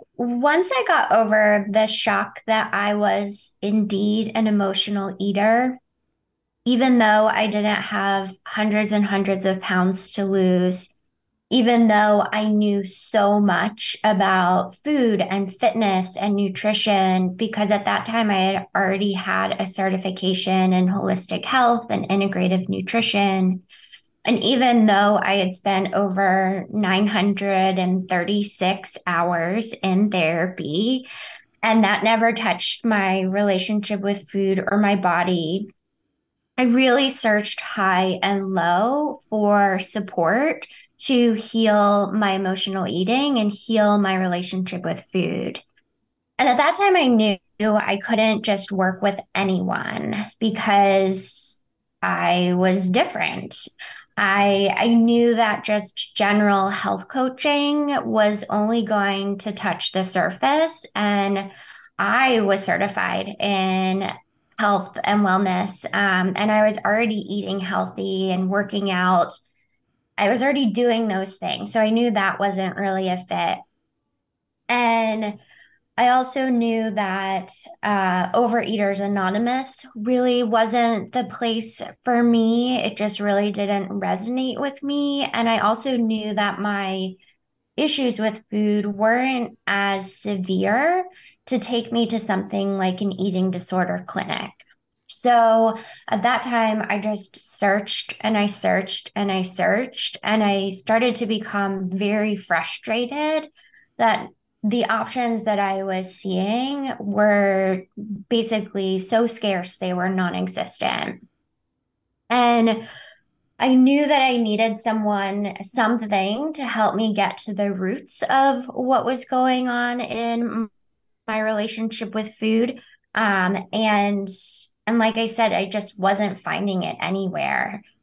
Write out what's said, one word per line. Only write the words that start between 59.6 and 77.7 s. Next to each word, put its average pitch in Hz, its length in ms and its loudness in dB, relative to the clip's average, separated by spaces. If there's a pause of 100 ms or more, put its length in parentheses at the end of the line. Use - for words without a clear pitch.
the 190 100 0
surface, 254 880 0
and 202 560 0 (480)
I 233 440 2
was 196 200 2
certified 190 680 -2 (100)
in 190 720 0 (460)
health 202 480 0
and 208 160 2
wellness, 185 640 0
um, 190 500 0
and 214 160 0
I 214 160 4
was 208 120 0
already 214 360 0
eating 196 460 -6
healthy 190 680 -4
and 185 200 0
working 202 420 -2
out. 180 400 2 (880)
I - 100 2
was 233 160 2
already 269 300 2
doing 233 340 2
those 190 280 -4
things, 185 360 -6
so 226 80 0
I 214 120 4
knew 233 200 2
that 196 300 0
wasn't 190 340 -2
really 190 320 -2
a 180 80 -2
fit. 180 440 -4 (1080)
And 226 720 0 (580)
I 247 120 4
also 254 400 0
knew 226 420 0
that, 190 640 -4 (280)